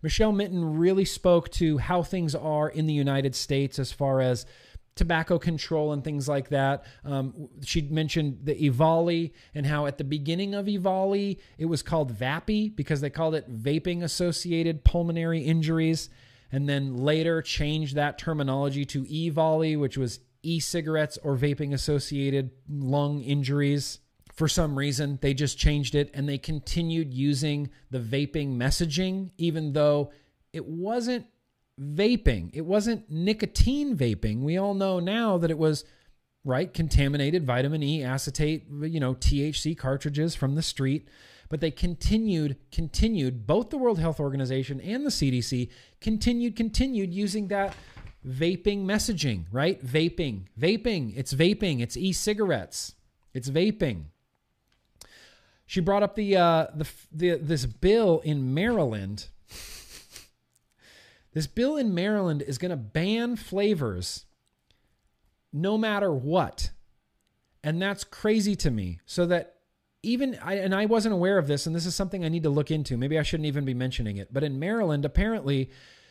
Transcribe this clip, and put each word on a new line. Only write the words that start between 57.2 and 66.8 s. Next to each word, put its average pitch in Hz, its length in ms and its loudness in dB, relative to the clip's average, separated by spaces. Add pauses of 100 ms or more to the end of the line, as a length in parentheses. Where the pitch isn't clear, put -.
this 147 280 -2
bill 180 580 4
in 139 300 0
Maryland. 135 720 0 (2000)
This 156 140 -2
bill 277 300 0
in 226 180 0
Maryland 180 480 0
is 135 140 -6
gonna 175 200 -4
ban 208 580 -2
flavors 165 920 -2 (1300)
no 190 260 0
matter 208 360 2
what. 143 580 0 (920)